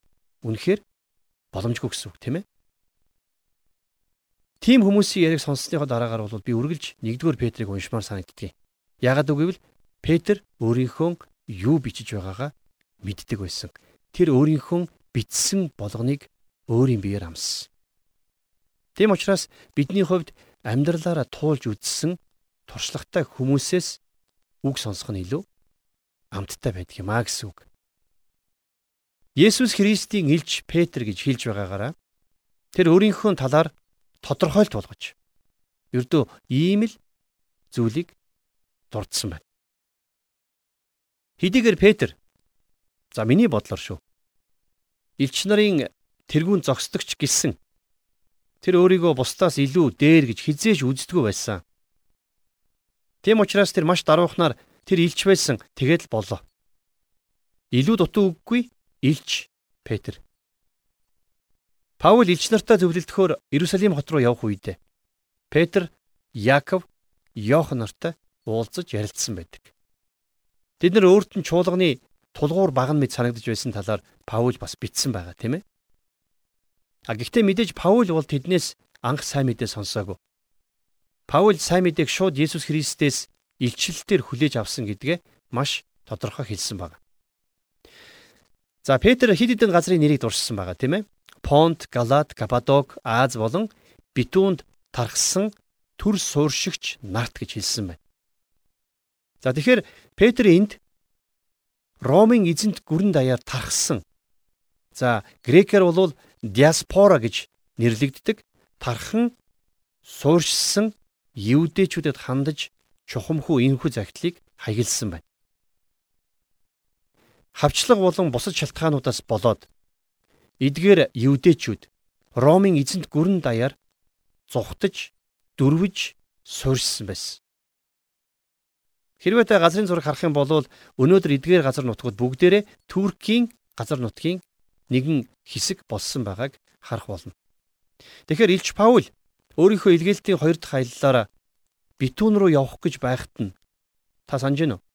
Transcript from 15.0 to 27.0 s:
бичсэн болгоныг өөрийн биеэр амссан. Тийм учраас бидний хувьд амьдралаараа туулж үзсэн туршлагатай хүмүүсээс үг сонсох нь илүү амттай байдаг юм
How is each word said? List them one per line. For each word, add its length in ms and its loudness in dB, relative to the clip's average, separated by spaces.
бичсэн 640 -4
болгоныг 560 -6
өөрийн 360 2
биеэр 280 -6
амссан. 400 -10
Тийм 160 2
учраас 380 -2
бидний 280 0
хувьд 300 -4
амьдралаараа 640 -2
туулж 380 -4
үзсэн 500 -6
туршлагатай 640 -6
хүмүүсээс 720 -2
үг 160 -2
сонсох 320 -10
нь 80 -6
илүү 220 -8
амттай 400 -8
байдаг 240 -16
юм 160 -6